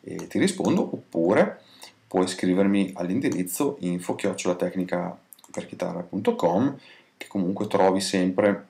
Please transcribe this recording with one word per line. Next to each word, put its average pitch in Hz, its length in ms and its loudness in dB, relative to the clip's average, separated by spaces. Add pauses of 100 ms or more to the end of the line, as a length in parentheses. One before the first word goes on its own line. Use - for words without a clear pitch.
e 87 280 -12
ti - 100 -4
rispondo, 180 440 2
oppure - 800 0 (440)
puoi 92 220 2
scrivermi 98 640 2
all'indirizzo 90 880 -2
info 90 340 -4
chiocciolatecnicaperchitarra 90 1900 -4
punto 117 340 -2
com, 110 420 2 (380)
che - 100 -16
comunque 98 400 -2
trovi 95 340 4
sempre 98 680 2